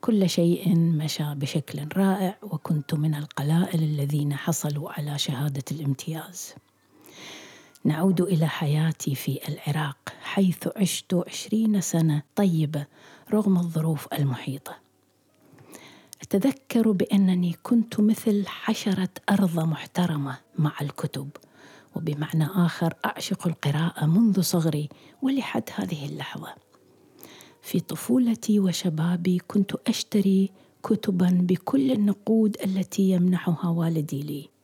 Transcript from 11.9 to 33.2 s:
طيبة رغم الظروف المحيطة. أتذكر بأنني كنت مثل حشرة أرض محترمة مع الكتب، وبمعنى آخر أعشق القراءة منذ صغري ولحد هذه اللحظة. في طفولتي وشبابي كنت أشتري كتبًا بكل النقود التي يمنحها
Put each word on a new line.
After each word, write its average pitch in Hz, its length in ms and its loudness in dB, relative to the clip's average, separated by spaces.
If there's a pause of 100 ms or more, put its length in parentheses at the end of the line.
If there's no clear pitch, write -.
طيبة 160 500 0 (460)
رغم 202 260 4
الظروف 160 560 -2
المحيطة. 139 640 -4 (1500)
أتذكر 220 680 0
بأنني 185 720 2
كنت 233 360 0
مثل 214 480 2
حشرة 190 640 -2 (200)
أرض 190 300 4
محترمة 156 800 -2 (220)
مع 151 220 2
الكتب، 143 480 -8 (680)
وبمعنى 156 500 -2
آخر 170 480 0 (120)
أعشق - 420 -4
القراءة 156 580 -2
منذ 190 360 4
صغري 156 480 0 (320)
ولحد 262 420 -2 (120)
هذه 175 300 -6
اللحظة. 147 500 -10 (1040)
في - 180 -2
طفولتي 226 800 0
وشبابي 175 880 0
كنت - 280 0 (120)
أشتري 196 640 2 (320)
كتبًا 185 460 2 (120)
بكل 262 500 0
النقود 214 720 2
التي 190 440 0
يمنحها 180 600 2